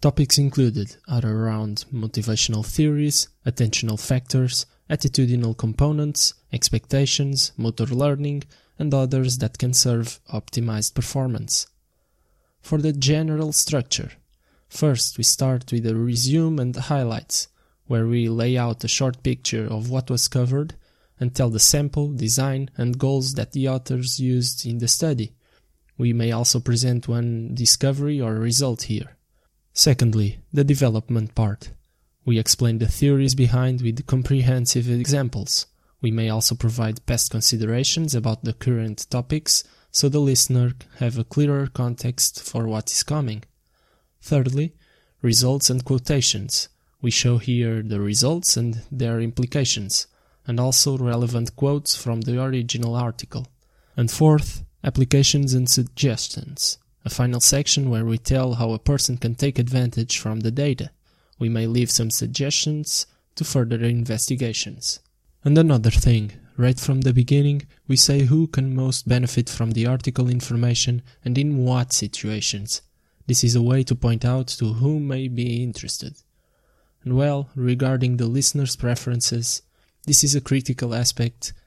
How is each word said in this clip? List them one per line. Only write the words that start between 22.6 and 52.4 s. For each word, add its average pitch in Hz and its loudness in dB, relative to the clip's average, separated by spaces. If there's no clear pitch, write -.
and 123 -2
goals 135 0
that - -6
the 131 0
authors 127 -2
used 123 0
in 117 -4
the 117 0
study. 139 0
We 120 2
may 117 0
also 120 0
present 120 0
one 117 -2
discovery 139 0
or 113 -2
result 117 0
here. - -6
Secondly, 110 2
the 143 2
development 117 0
part. 107 -2
We 117 2
explain 113 0
the 113 0
theories 135 2
behind 127 2
with 117 -2
comprehensive 127 2
examples. 120 -2
We 117 0
may 113 0
also 110 0
provide 113 -2
past - 0
considerations 120 0
about 110 -2
the 117 -2
current 113 -4
topics, 127 -2
so - 2
the 143 2
listener 127 2
have 120 -2
a 113 0
clearer 143 0
context 120 -4
for 113 -4
what 110 -4
is - -2
coming. 123 -4
Thirdly, 139 0
results 127 4
and 127 -2
quotations. 127 0
We 123 -2
show 120 2
here 117 0
the 107 -4
results 117 0
and 117 -4
their 117 -2
implications, 117 -2
and 120 -2
also 131 2
relevant 120 -2
quotes 143 0
from 113 -4
the 123 -2